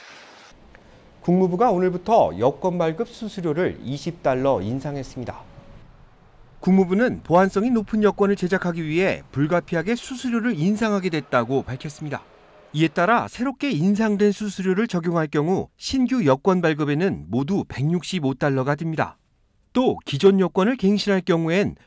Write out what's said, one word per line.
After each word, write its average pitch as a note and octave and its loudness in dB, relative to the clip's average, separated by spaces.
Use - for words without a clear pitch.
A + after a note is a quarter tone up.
국무부가 F#3 2
오늘부터 F3+ 2
여권 F3 0
발급 E3 -2
수수료를 E3+ -4
이십 D#3 -8
달러 C3 0
인상했습니다. C3 -8
국무부는 F#3+ 2
보안성이 F#3+ 2
높은 G#3+ 0
여권을 G3+ 2
제작하기 F3 -2
위해 D3+ 0
불가피하게 E3+ -2
수수료를 A#3+ -4
인상하게 G3 0
됐다고 C3+ 0
밝혔습니다. C3+ -10
이에 D#3 2
따라 F3+ 2
새롭게 C4 -6
인상된 G#3 2
수수료를 F#3+ -2
적용할 E3 -2
경우 D#3 -2
신규 B3+ 0
여권 F3+ 4
발급에는 D3 0
모두 C#3 -2
백육십오 D3+ -2
달러가 C#3 0
듭니다. D3+ -6
또 B3 2
기존 F#3+ 4
여권을 F#3+ 2
갱신할 G3 0
경우엔 E3 0